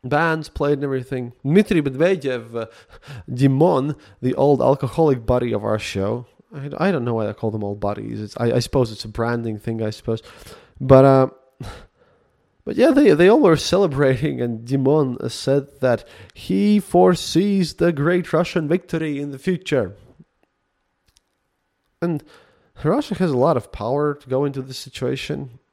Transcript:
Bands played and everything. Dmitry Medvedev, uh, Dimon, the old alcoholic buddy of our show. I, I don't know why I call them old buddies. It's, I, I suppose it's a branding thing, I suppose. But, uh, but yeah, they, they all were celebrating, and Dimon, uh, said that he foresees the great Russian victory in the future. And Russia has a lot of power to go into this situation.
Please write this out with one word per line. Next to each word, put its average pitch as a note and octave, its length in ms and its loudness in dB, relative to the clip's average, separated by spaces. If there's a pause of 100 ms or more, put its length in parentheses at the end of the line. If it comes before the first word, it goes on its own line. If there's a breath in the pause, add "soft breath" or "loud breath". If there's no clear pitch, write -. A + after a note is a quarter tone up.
Bands D#3 460 -2
played C#3+ 300 -2
and C#3+ 40 -4
everything. B2+ 500 -6 (120)
Dmitry E3+ 380 2
Medvedev, C3+ 720 -2
uh, A2+ 100 -6 (640 loud breath)
Dimon, C#3 640 2 (280 soft breath)
the B2+ 100 -2
old C#3 300 2
alcoholic C3 640 0
buddy B2 260 0
of G#2 100 -4
our G#2+ 140 -2
show. G#2+ 480 -6 (260)
I, C#3+ 360 -6
I G3 40 0
don't B2+ 140 -2
know A#2+ 80 -2
why A2 160 -2
I G#2 40 -8
call A2 180 -4
them G#2+ 120 -6
old G2+ 160 -6
buddies. G#2+ 400 -6
It's, G#2+ 180 -12
I, A#2 160 0
I B2 60 2
suppose A#2+ 320 0
it's - 140 -14
a A2 40 -10
branding A#2 500 -4
thing, A2+ 240 -6
I G#2+ 80 -2
suppose. - 320 -6 (580 loud breath)
But, C3+ 240 8
uh, C3+ 220 6 (1400 loud breath)
but - 100 -6
yeah, C4+ 140 4
they, C#4 240 6
they E3+ 140 6
all A#3+ 140 6
were E3+ 160 6
celebrating, C#3 840 0
and A#2 260 -6
Dimon, C3+ 540 0
uh, A2+ 80 -6
said C#3 520 -4
that B2 220 0 (300 loud breath)
he G3+ 460 2
foresees F#3 960 2
the E3+ 180 0
great E3+ 400 -2
Russian E3 340 -2
victory D#3+ 520 -4
in C#3+ 100 -8
the C3+ 80 -12
future. C3 580 -4 (2000)
And E3+ 220 -4 (580 soft breath)
Russia G#3 340 -2
has F#3 140 -2
a C3 80 0
lot C#3 200 2
of - 160 -8
power C#3+ 420 -4
to C3 140 -20
go C3 160 -2
into C3+ 160 -6
this C3 160 -14
situation. C3 840 -8 (140)